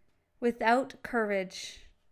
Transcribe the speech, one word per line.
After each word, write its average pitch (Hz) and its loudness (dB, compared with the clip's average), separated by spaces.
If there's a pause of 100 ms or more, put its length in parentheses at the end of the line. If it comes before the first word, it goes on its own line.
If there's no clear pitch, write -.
(400)
Without 240 2
courage, 202 -4 (300)